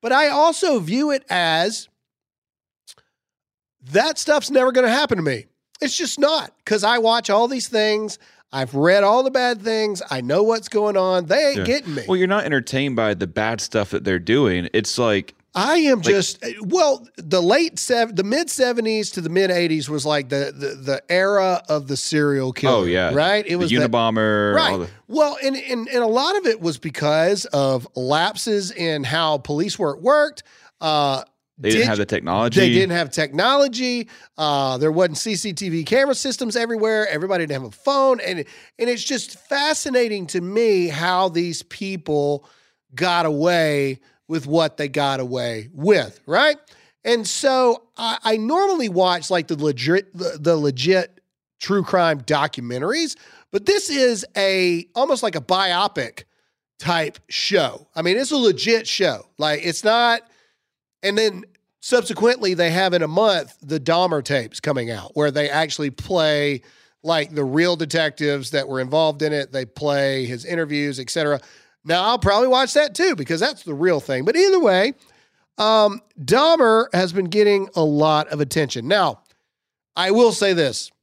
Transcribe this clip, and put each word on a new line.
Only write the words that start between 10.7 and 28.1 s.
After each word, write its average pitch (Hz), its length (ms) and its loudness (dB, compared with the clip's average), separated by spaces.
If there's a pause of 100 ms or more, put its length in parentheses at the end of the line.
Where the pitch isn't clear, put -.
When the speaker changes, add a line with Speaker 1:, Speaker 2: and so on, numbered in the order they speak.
Speaker 1:
on. 185 300 0
They 277 240 2
ain't 262 80 -4
Speaker 2:
Yeah. 190 60 -2
Speaker 1:
getting 233 300 -2
me. 131 140 -6
Speaker 2:
Well, 185 80 2
you're 180 100 2
not 202 180 0
entertained 135 520 -2
by 110 180 2
the 92 140 -4
bad 107 320 -2
stuff 104 300 -2
that - 140 -4
they're 92 140 0
doing. 92 540 0
It's - 260 -2
like 107 360 0 (200)
Speaker 1:
I 254 240 2
am 277 200 4
Speaker 2:
like 160 80 -4
Speaker 1:
just, 196 380 0 (160)
well, 277 460 0 (100)
the 175 260 0
late 285 360 2
sev-, 233 380 0
the 185 80 0
mid 277 260 -2
seventies 220 640 0
to 190 80 -8
the 160 80 -6
mid 185 220 2
eighties 160 380 0
was 147 160 -4
like 147 240 0
the, 139 280 -2
the, 139 180 -8
the 135 340 -6
era 190 600 2
of 151 200 -2
the 139 80 -4
serial 143 560 0
killer. 135 240 0
Speaker 2:
Oh, 98 80 2
yeah. 90 300 0
Speaker 1:
Right? 180 320 2
It 165 40 -8
Speaker 2:
The 170 80 -2
Speaker 1:
was 175 120 0
the 120 60 2
Speaker 2:
Unabomber, 110 800 2
Speaker 1:
Right. 320 180 2
Speaker 2:
all 98 80 -2
the 87 100 -8 (180)
Speaker 1:
Well, 294 340 0
and, 269 140 -2
and, 254 320 -6
and 247 140 0
a 226 60 0
lot 277 280 0
of 381 100 -2
it 226 140 0
was 165 180 -4
because 160 680 0
of 135 400 0 (100)
lapses 185 760 -2